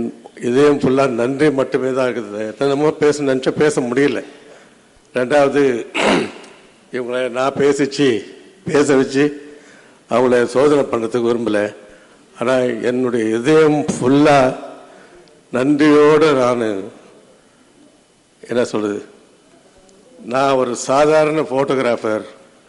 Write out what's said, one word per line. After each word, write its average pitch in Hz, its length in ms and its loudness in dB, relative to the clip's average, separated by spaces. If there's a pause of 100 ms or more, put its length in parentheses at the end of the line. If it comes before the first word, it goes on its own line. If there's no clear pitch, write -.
(480)
இதயம் 143 340 2
ஃபுல்லா 135 220 0 (160)
நன்றி 135 280 0 (120)
மட்டுமே 131 380 -2
தான் 127 100 -2
இருக்குது. 104 400 -8
என்னென்னமோ 139 420 -2 (120)
பேச 147 260 2
நினைச்சா 131 320 0
பேச 151 220 0
முடியல. 123 380 0 (960)
ரெண்டாவது, 139 460 2 (1300)
இவங்களை 123 280 -6 (160)
நான் 135 240 -2
பேசிச்சு, 143 460 0 (640)
பேச 143 180 2 (140)
வச்சு 135 240 0 (840)
அவங்கள 123 320 2 (140)
சோதனை 143 340 4
பண்றதுக்கு 117 400 -2
விரும்பல. 110 320 -2 (800)
ஆனா 127 160 0 (340)
என்னுடைய 123 340 -2 (140)
இதயம் 151 420 2 (140)
ஃபுல்லா 143 460 4 (1120)
நன்றியோடு 147 720 4 (140)
நான் 120 240 0 (1800)
என்ன 123 220 -4
சொல்றது, 104 340 -4 (1300)
நான் 135 260 2
ஒரு 120 140 -2 (140)
சாதாரண 151 540 2 (100)
போட்டோகிராஃபர். 120 720 -2 (460)